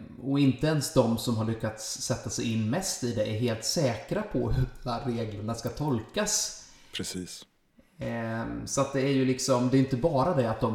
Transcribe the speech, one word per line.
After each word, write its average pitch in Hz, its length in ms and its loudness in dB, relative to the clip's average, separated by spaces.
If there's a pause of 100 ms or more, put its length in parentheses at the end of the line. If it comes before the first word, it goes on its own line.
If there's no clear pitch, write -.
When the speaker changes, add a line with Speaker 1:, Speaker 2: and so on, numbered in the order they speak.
(220)
Speaker 1:
och 139 180 0
inte 135 260 4
ens 156 280 0
de 117 240 6
som 120 180 0
har 110 80 0
lyckats - 580 -4
sätta - 280 -4
sig 120 220 -2
in 110 180 0
mest 175 340 -2
i 120 100 0
det 107 80 0
är 107 180 -2
helt 117 240 0
säkra 160 580 0
på 123 280 -2
hur 123 140 4 (180)
de 120 80 -4
här 117 160 -4
reglerna 107 480 -4
ska - 140 -6
tolkas. 147 960 -2 (320)
Speaker 2:
Precis. - 500 -8 (520)
Speaker 1:
Ehm, 117 680 -4
så - 140 -2
att 135 120 0
det 139 80 2
är 139 120 2
ju 131 120 4
liksom, 127 460 2
det 131 60 4
är - 20 8
inte 131 180 4
bara 143 380 2
det 123 160 4
att 113 100 -2
de 110 140 2